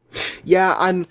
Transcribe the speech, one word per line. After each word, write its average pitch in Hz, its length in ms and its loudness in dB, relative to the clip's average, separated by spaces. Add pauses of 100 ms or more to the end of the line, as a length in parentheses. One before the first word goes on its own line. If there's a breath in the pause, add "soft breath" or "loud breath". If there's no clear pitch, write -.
(460 loud breath)
Yeah, 185 340 2
I'm, 180 320 0